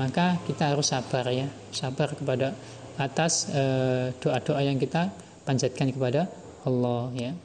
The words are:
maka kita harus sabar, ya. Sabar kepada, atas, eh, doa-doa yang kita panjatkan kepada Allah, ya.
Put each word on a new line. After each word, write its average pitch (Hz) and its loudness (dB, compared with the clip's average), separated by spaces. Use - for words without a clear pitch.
maka 175 2
kita 143 2
harus 143 2
sabar, 127 0
ya. 127 2
Sabar 139 -2
kepada, 135 0
atas, 156 0
eh, 131 2
doa-doa 139 0
yang 139 2
kita 170 0
panjatkan 135 2
kepada 131 2
Allah, 123 2
ya. 123 -4